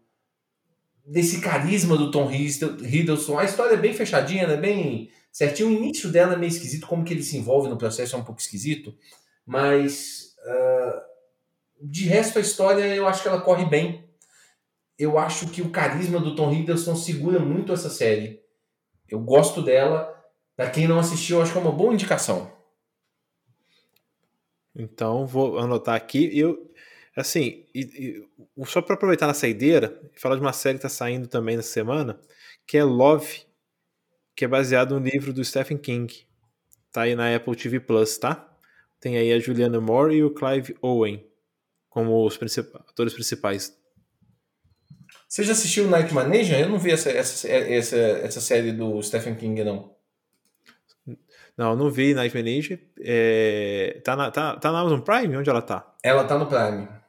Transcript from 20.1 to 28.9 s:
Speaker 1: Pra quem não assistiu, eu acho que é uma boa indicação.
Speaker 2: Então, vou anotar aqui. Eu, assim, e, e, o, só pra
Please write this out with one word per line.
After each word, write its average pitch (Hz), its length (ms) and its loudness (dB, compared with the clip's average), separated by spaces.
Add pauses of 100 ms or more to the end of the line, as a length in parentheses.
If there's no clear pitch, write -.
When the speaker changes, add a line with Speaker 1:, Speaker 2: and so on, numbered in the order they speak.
Speaker 1:
Pra 123 160 -4
quem 160 160 2
não 165 100 4
assistiu, 165 400 0
eu 165 60 4
acho 165 80 0
que 185 80 -2
é - 20 -6
uma 165 100 0
boa 202 220 2
indicação. 101 580 -2 (2250)
Speaker 2:
Então, 117 520 -6
vou 127 320 -2
anotar 120 340 -2
aqui. 135 420 -2
Eu, 160 380 -2 (420)
assim, 135 480 -4 (120)
e, 135 60 -6
e, 123 460 -12 (280)
o, 131 100 -12
só - 160 0
pra - 140 0